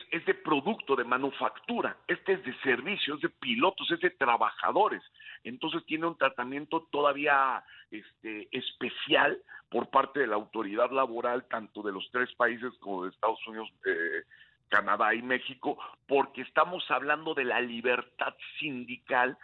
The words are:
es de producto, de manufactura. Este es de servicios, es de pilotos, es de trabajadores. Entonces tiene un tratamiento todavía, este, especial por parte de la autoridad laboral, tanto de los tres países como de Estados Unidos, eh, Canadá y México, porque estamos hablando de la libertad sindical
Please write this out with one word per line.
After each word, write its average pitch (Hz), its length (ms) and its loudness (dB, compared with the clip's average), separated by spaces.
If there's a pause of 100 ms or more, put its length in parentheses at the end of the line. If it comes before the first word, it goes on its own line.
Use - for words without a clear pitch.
(120)
es 170 140 -4
de 185 80 4
producto, 151 640 0
de 123 80 2
manufactura. 131 880 -2 (120)
Este 175 260 2
es 180 100 -2
de 127 100 -6 (100)
servicios, 117 520 0
es 117 60 -8
de - 80 0
pilotos, 131 640 0
es 165 100 0
de 175 80 4
trabajadores. 117 920 2 (440)
Entonces 156 400 -6
tiene 160 200 -4
un 170 120 -4
tratamiento 139 720 -2
todavía, 139 720 2 (260)
este, 107 600 -12
especial 139 880 0 (300)
por 120 200 -2
parte 135 300 2
de 127 80 4
la 104 80 2
autoridad 110 560 0
laboral, 123 580 0
tanto 107 320 -8
de 104 120 -4
los 95 180 -8
tres 123 240 0
países 120 460 0
como 95 240 -6
de 92 60 -6
Estados - 360 -2
Unidos, 110 220 -10 (160)
eh, 82 380 -2 (440)
Canadá 104 480 4
y 117 60 -2
México, 127 560 -4 (320)
porque 135 320 2
estamos - 480 0
hablando 151 440 0
de 139 120 0
la 120 160 2
libertad 123 720 -2 (240)
sindical 127 840 -2